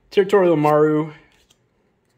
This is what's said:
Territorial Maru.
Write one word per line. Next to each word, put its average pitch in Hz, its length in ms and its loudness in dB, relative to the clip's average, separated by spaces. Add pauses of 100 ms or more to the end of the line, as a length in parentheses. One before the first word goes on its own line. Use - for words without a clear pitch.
Territorial 190 460 0
Maru. 151 580 0 (1040)